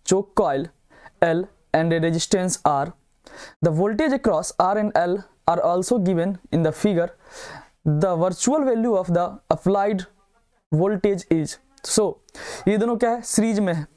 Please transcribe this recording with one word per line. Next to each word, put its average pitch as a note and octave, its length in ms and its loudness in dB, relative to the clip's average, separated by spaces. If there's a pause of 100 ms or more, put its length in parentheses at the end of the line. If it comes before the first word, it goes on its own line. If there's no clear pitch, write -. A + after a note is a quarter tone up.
choke G3 300 0
coil D3+ 300 0 (560)
L E3+ 220 2 (300)
and E3 200 0
a E3 80 0
resistance E3+ 640 0
R। D3 280 -2 (680)
The E3 100 2
voltage G#3+ 460 0
across E3+ 420 -2
R F#3+ 180 2
and G#3+ 140 0 (100)
L F3 120 0 (340)
are E3+ 140 2
also F#3 380 2
given F3+ 340 0 (180)
in D#3+ 120 2
the D#3 100 0
figure। F3 340 0 (760)
The D#3+ 300 2
virtual F#3+ 500 0
value A#3 320 2
of F3+ 200 -2
the F3 80 2 (240)
applied G3 540 0 (680)
voltage F#3+ 580 0
is। D#3 240 0 (300)
So, G#3 240 -2 (600)
ये G#3 100 2
दोनों A#3 200 0
क्या A#3 140 0
है? A#3+ 100 -6
सीरीज A3 380 0
में F#3 140 0
है D3+ 120 -4 (100)